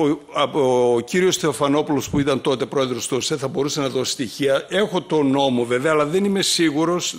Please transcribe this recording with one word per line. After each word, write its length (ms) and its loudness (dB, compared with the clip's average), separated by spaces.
ο, 340 4
ο 60 2
κύριος 380 0
Θεοφανόπουλος 720 0
που 100 -2
ήταν 220 0
τότε 240 0
πρόεδρος 420 -2
του 100 -2
οσε 200 -4
θα 100 -4
μπορούσε 340 -4
να 80 -2
δώσει 220 -2
στοιχεία. 580 -2
Έχω 320 0
τον 300 0
νόμο 340 2
βέβαια, 260 0
αλλά 140 2
δεν 180 0
είμαι 180 0
σίγουρος, 760 0